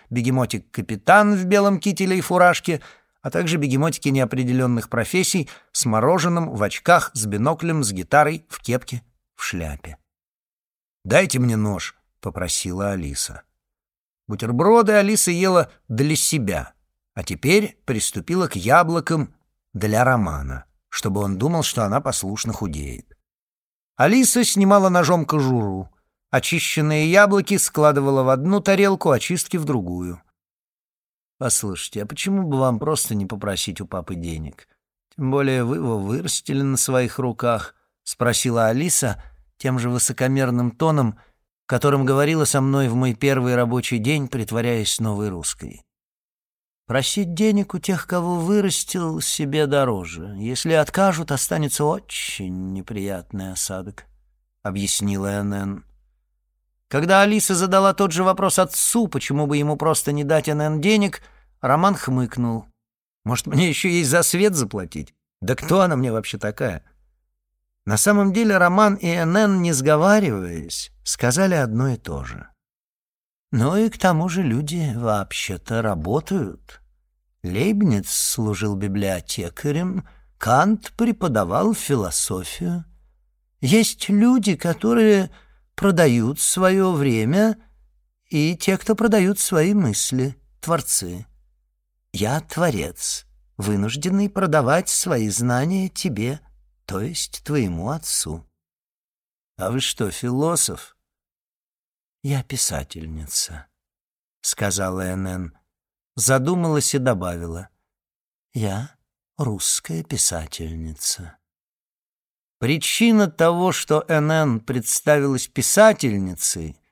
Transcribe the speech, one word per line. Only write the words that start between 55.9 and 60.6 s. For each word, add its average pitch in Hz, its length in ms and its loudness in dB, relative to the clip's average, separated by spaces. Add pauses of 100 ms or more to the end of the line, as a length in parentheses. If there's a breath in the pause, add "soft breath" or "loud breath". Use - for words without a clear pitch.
Когда 175 340 4
Алиса 202 340 2
задала 190 380 4
тот 196 180 0
же 170 120 0
вопрос 190 360 2
отцу, 202 480 0
почему 147 400 -2
бы 147 80 0
ему 147 220 0
просто 151 340 0
не 147 140 -2
дать 156 240 2
Н 151 120 0